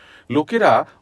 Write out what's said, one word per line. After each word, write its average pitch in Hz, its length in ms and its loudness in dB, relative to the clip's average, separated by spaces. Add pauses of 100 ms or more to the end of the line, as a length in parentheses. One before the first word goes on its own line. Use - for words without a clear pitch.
(300)
লোকেরা 151 560 0 (160)